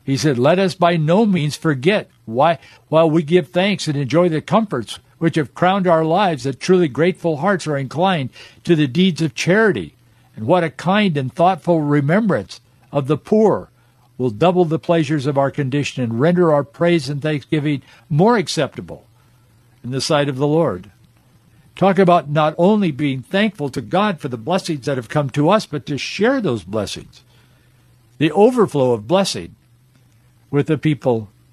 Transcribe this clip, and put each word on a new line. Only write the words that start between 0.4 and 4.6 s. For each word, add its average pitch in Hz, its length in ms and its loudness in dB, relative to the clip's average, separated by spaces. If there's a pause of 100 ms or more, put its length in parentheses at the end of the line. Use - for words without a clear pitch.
us 190 160 0
by 175 220 2
no 170 280 2
means 165 320 -2
forget 160 540 -2 (160)
why, 143 320 0 (300)
while 160 220 4
we 165 120 0
give 160 260 2
thanks 185 400 -2
and 143 80 -2
enjoy 143 320 0
the 156 140 -4
comforts 180 560 -2 (200)